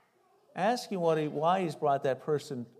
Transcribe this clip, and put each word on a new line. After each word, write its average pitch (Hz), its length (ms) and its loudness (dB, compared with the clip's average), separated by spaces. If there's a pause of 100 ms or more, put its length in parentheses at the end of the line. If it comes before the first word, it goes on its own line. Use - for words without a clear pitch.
(560)
Ask 226 340 0
him 190 100 -2
what 165 180 4
he, 151 100 -2
why 160 340 2
he's 156 140 -4
brought 139 280 2
that 127 180 0
person 139 440 -4 (140)